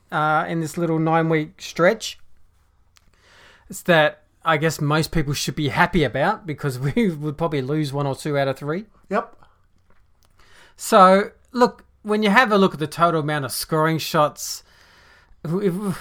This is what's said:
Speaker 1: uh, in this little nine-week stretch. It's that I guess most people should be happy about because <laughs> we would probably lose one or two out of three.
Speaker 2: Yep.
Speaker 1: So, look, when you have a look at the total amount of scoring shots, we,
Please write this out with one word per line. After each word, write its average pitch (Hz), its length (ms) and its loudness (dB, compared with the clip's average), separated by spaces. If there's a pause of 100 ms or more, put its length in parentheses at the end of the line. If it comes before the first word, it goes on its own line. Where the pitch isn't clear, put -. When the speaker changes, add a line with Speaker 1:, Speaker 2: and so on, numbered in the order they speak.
(120)
Speaker 1:
uh, 156 340 0
in 175 140 -4
this 156 180 -6
little 165 220 0
nine-week 160 640 0
stretch. - 580 0 (1500)
It's - 140 -14
that 156 400 2 (200)
I 160 140 2
guess 156 240 -2
most 151 300 0
people 147 220 -2
should - 220 -6
be 151 140 -2
happy 170 340 0
about 139 420 -2
because 143 340 -6
<laughs> 135 160 -4
we 233 140 2
would 151 280 -6
probably 156 240 -4
lose 143 320 -4
one 143 120 -4
or 135 80 -4
two 143 240 -6
out 135 120 0
of 131 80 -4
three. 160 280 -6 (240)
Speaker 2:
Yep. - 260 -6 (1400)
Speaker 1:
So, 196 560 6 (200)
look, - 340 0 (160)
when 214 220 -2
you 208 60 2
have 220 220 4
a 214 60 4
look 190 160 4
at 147 60 -12
the 151 80 -2
total 165 340 0
amount 147 240 -4
of 117 60 -10
scoring 160 460 -2
shots, - 640 -2 (800)
we, 185 260 -2 (320)